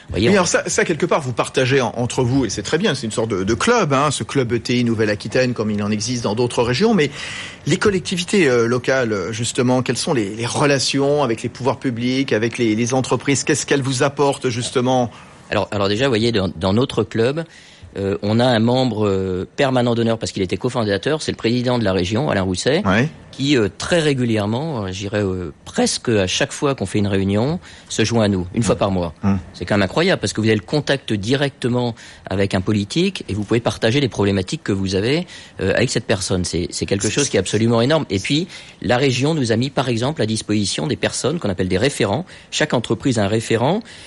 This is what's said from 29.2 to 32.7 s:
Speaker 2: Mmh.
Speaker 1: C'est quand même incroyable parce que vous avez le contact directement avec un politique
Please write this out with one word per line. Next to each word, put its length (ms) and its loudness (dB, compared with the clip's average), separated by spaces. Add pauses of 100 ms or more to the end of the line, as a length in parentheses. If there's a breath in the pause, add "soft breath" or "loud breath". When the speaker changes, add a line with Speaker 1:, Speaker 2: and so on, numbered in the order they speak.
Speaker 2:
Mmh. 120 2 (180)
Speaker 1:
C'est 120 -10
quand 100 0
même 80 4
incroyable 380 0
parce 100 -2
que 80 -4
vous 80 2
avez 80 6
le 60 0
contact 500 -2
directement 840 0 (360 loud breath)
avec 260 0
un 60 0
politique 680 0